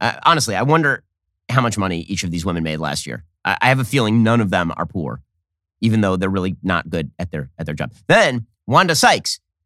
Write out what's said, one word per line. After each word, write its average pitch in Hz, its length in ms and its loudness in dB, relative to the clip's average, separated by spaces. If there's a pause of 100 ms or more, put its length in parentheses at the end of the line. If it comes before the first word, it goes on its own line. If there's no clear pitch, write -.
Uh, 113 220 -2
honestly, 151 320 2
I 101 80 0
wonder 147 420 2 (420)
how 127 140 2
much 113 160 -2
money 92 240 -2
each 95 220 -6
of 90 80 -4
these 85 140 -4
women 85 180 -2
made 78 160 -4
last 76 280 -6
year. 60 160 -12 (220)
I, 98 160 -2
I 123 80 4
have 131 100 2
a 123 60 -2
feeling 113 380 2
none 113 180 4
of 98 80 0
them 90 260 0
are 87 100 -4
poor, 71 360 -8 (580)
even 110 220 2
though 95 160 2
they're 95 120 0
really 95 320 -2
not 87 280 -2
good 80 280 -4
at 87 140 -8
their, 71 260 -8
at 78 80 -8
their 76 100 -6
job. - 180 -8 (140)
Then, 147 380 2 (240)
Wanda 165 240 4
Sykes. - 460 2 (260)